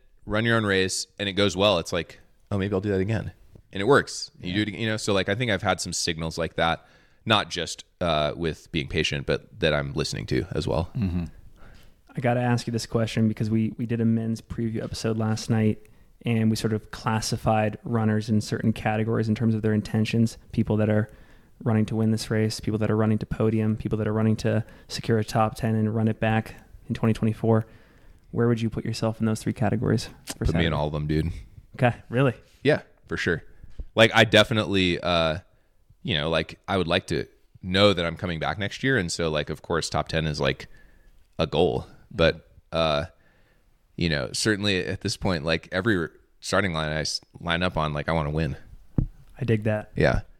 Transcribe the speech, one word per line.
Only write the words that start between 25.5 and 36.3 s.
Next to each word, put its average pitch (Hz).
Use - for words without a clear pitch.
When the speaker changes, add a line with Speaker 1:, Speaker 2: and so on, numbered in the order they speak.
Speaker 3:
ten 110
and 107
run 110
it 107
back 110
in 117
twenty 113
twenty-four. 110
Where 117
would 117
you 113
put -
yourself 113
in 113
those 110
three 110
categories 110
for -
Speaker 1:
Put 80
me 82
in 80
Speaker 3:
Saturday? -
Speaker 1:
all 73
of 76
them, 76
dude. 78
Speaker 3:
Okay, 123
really? 123
Speaker 1:
Yeah, 143
for 82
sure. 82
Like, 113
I 113
definitely, 98
uh, 82
you 90
know, 73
like, 80